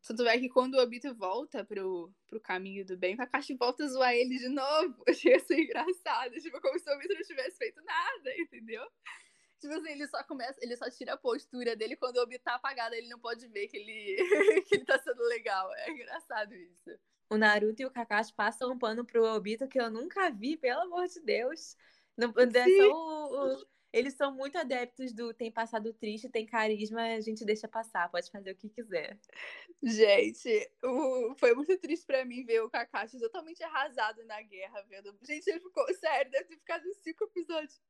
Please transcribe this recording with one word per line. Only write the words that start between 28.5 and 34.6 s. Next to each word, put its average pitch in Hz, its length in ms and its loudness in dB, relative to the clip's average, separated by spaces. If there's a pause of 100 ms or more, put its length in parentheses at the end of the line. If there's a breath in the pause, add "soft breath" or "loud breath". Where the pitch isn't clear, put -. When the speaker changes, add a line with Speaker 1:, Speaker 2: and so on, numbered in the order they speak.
Speaker 2:
o 190 40 -12
que 214 120 -16
quiser. 208 500 -6 (640 loud breath)
Speaker 1:
Gente, 214 880 6 (140)
o, 254 520 0
foi 240 180 6
muito 294 240 2
triste 311 260 -6
pra 262 200 0
mim 247 200 -10
ver 226 180 2
o 226 80 -8
Kakashi 226 480 -6
totalmente 320 440 -8
arrasado 254 640 -4
na 220 160 -12
guerra, 202 460 -14